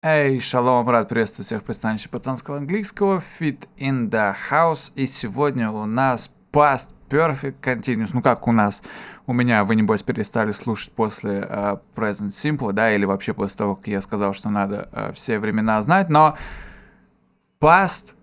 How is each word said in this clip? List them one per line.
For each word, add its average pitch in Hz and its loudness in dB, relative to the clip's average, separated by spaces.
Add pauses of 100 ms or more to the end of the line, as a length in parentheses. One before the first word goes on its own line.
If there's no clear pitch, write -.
Эй, 143 4
шалом, 123 2
рад 117 4
приветствовать 110 -2
всех 107 -4
в - -20
пристанище - -6
пацанского 135 -8
английского, 196 -2 (160)
Fit 151 -4 (120)
in 135 0
the 104 2 (160)
House. 160 2
И 135 -2
сегодня 123 -2
у 107 -6
нас 123 0 (220)
Past 147 4 (180)
Perfect 143 0
Continuous. 113 -2
Ну 123 0
как - 2
у 120 4
нас? 104 2 (420)
У 127 -4
меня 120 4
вы, 107 2
небось, 107 2
перестали 107 -2
слушать - -6
после, 104 -4
э, 101 -2 (180)
Present 104 -4
Simple, 135 -2
да, 110 2
или 101 2
вообще - -2
после 98 -4
того, 196 -2
как - -14
я 101 -2
сказал, 101 -2
что - -6
надо, 101 -4
э, 110 -8
все 110 -4
времена 110 0
знать, 170 2
но 151 4 (1200)
Past 175 4